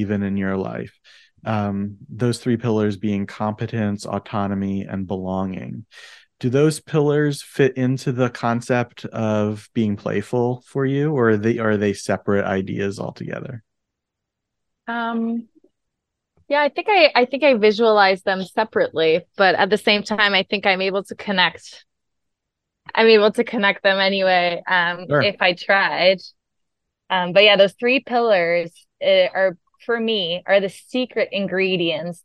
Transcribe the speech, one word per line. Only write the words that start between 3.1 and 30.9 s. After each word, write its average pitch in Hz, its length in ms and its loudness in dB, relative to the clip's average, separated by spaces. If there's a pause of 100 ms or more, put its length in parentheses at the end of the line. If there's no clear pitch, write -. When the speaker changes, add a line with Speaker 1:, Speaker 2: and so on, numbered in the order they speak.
Speaker 1:
competence, 107 800 -6
autonomy, 98 760 -4
and 98 240 -8
belonging. 95 760 -6 (560)
Do 127 100 -2
those 151 300 2
pillars 147 640 0
fit 135 340 0
into 131 360 -2
the 123 180 0
concept 120 760 -2
of 107 680 -2
being 107 220 0
playful 120 720 -2
for 139 200 -4
you, 143 260 -2
or 117 180 2
are 107 60 4
they, 113 220 0
are 107 180 0
they 101 160 0
separate 101 520 -2
ideas 98 540 -4
altogether? - 640 -10 (1200)
Speaker 2:
Um, 233 640 -4 (1000)
yeah, 285 120 0
I 294 80 0
think 349 220 -6
I, 339 240 6
I 240 100 4
think 254 180 -4
I 277 120 6
visualize 208 680 4
them 190 220 -2
separately, 170 800 0 (140)
but 185 180 4
at 196 160 0
the 202 80 2
same 208 240 0
time, 202 320 2
I 190 80 2
think 208 240 -6
I'm 190 160 2
able 190 220 -2
to - 100 -16
connect. - 680 -4 (1120)
I'm 226 120 4
able 214 260 6
to 233 120 -2
connect 202 380 -2
them 196 160 2
anyway, 185 680 0
um, 175 400 -2
Speaker 1:
Sure. 143 140 2
Speaker 2:
if 196 180 0
I 185 140 2
tried. 185 640 0 (880)
Um, 180 240 -2
but 196 120 6
yeah, 202 120 6
those 196 180 6
three 254 260 0
pillars, 180 680 0 (320)
uh, 185 320 4
are, 190 240 0 (280)
for 233 120 -2
me, 196 480 -4
are 196 140 4
the 190 80 -2
secret - 640 -6